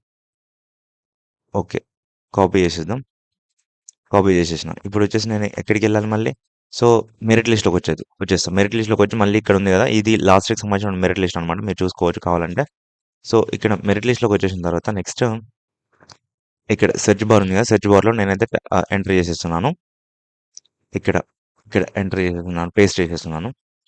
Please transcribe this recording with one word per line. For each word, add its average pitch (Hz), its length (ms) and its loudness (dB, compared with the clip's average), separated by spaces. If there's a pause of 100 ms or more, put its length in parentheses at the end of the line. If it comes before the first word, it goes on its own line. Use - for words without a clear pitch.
(1500)
ఓకే, 95 240 -4 (560)
కాపీ 98 240 2
చేసేద్దాం. 87 420 -2 (1120)
కాపీ 98 160 4
చేసేసిన. 82 440 0 (120)
ఇప్పుడు 104 200 -2
వచ్చేసి 110 240 -2
నేను 107 160 -4 (140)
ఎక్కడికి 104 280 0
వెళ్ళాలి 107 200 2
మళ్ళీ? 110 260 -2 (400)
So, - 140 2 (360)
మెరిట్ 113 260 4
లిస్ట్‌లోకి 104 280 2
వచ్చేది, - 280 -2 (160)
వచ్చేస్తాం. 92 340 -2
మెరిట్ 101 200 0
లిస్ట్‌లోకి 107 280 0
వచ్చి 104 160 0
మళ్ళీ 101 200 2
ఇక్కడ 101 180 2
ఉంది 98 140 0
కదా, 98 160 2
ఇది 110 300 0
లాస్ట్ 95 340 4
ఇయర్‌కి 110 120 -4
సంబంధించిన 101 380 -4
మెరిట్ 92 180 0
లిస్ట్ 90 200 -2
అనమాట, 85 200 -4
మీరు 98 260 -4
చూసుకోవచ్చు 87 360 -2
కావాలంటే. 87 440 -2 (600)
So, 113 300 2
ఇక్కడ 107 180 0 (120)
మెరిట్ 104 220 0
లిస్ట్‌లోకి 117 280 0
వచ్చేసిన 92 280 -2
తర్వాత 85 280 -4
నెక్స్ట్ 104 340 -6 (1500)
ఇక్కడ 101 260 2
సెర్చ్ 104 280 0
బార్ 107 180 4
ఉంది 95 120 -2
కదా, 104 80 2
సెర్చ్ 104 260 2
బార్‌లో 101 240 6
నేనైతే, 98 340 0 (260)
ఆ, 92 100 2 (100)
ఎంటర్ 95 200 -2
చేసేస్తున్నాను. 87 560 -2 (1300)
ఇక్కడ, 92 220 -2 (500)
ఇక్కడ 95 180 -2 (120)
ఎంటర్ 98 240 -4
చేసేస్తున్నాను, 87 500 -4
పేస్ట్ 98 300 2
చేసేస్తున్నాను. 82 480 -6 (400)